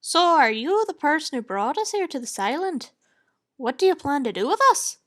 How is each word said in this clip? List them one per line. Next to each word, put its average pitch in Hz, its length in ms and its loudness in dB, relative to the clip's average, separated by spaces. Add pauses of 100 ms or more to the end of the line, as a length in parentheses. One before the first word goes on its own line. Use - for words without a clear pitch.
So - 180 -2
are 330 320 6
you 311 340 0
the 403 80 -8
person 302 440 -2
who 240 40 -4
brought 214 360 -4
us 427 140 -4
here 392 160 -2
to 294 120 -6
this 240 200 -12
island? 285 520 -4 (680)
What 254 200 -6
do 381 80 -2
you 370 100 6
plan 285 280 -2
to 240 80 -2
do 190 160 -2
with 403 120 0 (120)
us? - 360 -2